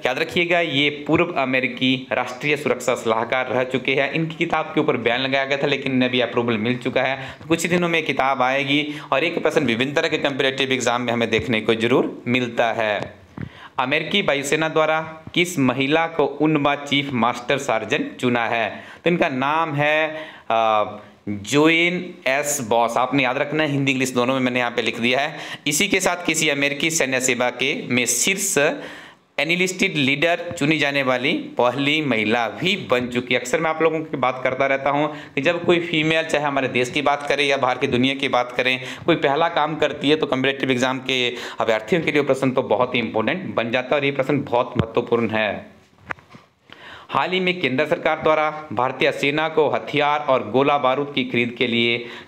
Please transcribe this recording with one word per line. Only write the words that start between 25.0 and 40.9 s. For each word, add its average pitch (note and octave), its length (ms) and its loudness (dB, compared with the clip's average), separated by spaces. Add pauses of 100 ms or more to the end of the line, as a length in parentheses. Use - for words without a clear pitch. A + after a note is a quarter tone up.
है। D#3 180 -4 (300)
इसी E3+ 200 2
के F#3+ 120 2
साथ F3 260 -2
किसी D#3 240 0
अमेरिकी C#3+ 400 0
सैन्य C3 300 0
सेवा B2 300 0
के C3+ 380 -2
में B2 180 0
शीर्ष - 520 -2 (840)
एनलिस्टेड F3+ 560 0
लीडर D3+ 640 0
चुनी D#3 180 2
जाने C#3 260 0
वाली B2+ 300 0
पहली C#3 680 0
महिला A2+ 460 2
भी E3 300 -2
बन B2 300 0
चुकी B2 260 -2
है। B2 60 2
अक्सर E3 200 0
मैं D#3+ 100 0
आप D#3 120 -2
लोगों D#3+ 180 2
की D#3 180 -6
बात B2+ 260 -2
करता C3 220 0
रहता C3+ 240 0
हूँ D3 240 0 (220)
कि C#3 60 -2
जब E3 240 0
कोई - 140 4
female, D#3+ 460 0
चाहे D3 180 0
हमारे C#3 240 0
देश A#2+ 220 0
की C#3+ 120 -2
बात C#3+ 280 0
करें C#3+ 160 2
या C#3 120 2
बाहर B2+ 200 0
की C#3 100 0
दुनिया B2+ 280 2
की C3+ 120 -2
बात B2 240 0
करें, B2+ 300 0 (240)
कोई E3 100 4
पहला D#3 340 2
काम D#3 260 0
करती C#3 340 0
है D3 60 6
तो D#3 100 0
कॉम्पिटिटिव C3+ 460 0
exam B2+ 280 0